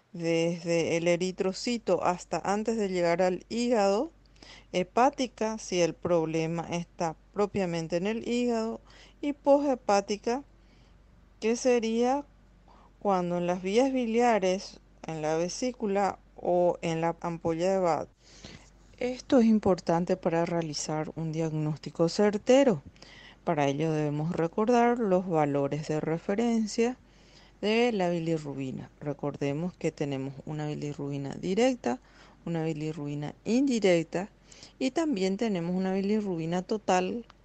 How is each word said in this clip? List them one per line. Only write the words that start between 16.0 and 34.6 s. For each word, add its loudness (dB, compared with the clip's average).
o 2
en -2
la 0
ampolla -2
de 0
Bad. 0
Esto 2
es 8
importante 2
para 0
realizar -4
un -4
diagnóstico -2
certero. 4
Para 2
ello 0
debemos -2
recordar 2
los 2
valores 0
de -2
referencia -2
de 2
la 0
bilirrubina. -4
Recordemos -4
que -4
tenemos -6
una -6
bilirrubina -6
directa, -2
una -4
bilirrubina -6
indirecta 2